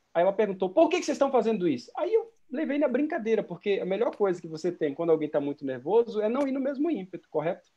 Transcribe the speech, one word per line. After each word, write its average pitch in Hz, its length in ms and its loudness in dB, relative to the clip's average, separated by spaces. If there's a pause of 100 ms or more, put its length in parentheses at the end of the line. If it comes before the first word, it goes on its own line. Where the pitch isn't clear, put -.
(120)
Aí 170 100 2
ela 190 100 4
perguntou, 196 380 -2
"Por 320 180 6
que 359 100 0
que - 60 -4
vocês 294 100 -2
estão 277 160 2
fazendo 214 380 2
isso?" 131 280 -4
Aí 349 160 -2
eu 440 200 0 (180)
levei 277 280 -2
na 294 100 2
brincadeira, 247 560 0
porque 190 360 -2
a 190 60 -4
melhor 196 300 0
coisa 185 260 0
que 170 60 -14
você 160 240 -4
tem 156 200 -2
quando 170 180 -2
alguém 156 180 4
tá 147 120 0
muito 143 240 -6
nervoso 196 560 0
é 208 80 0
não 269 200 0
ir 262 40 -4
no 269 80 -2
mesmo 285 300 -2
ímpeto, 196 400 -8
correto? 156 460 -4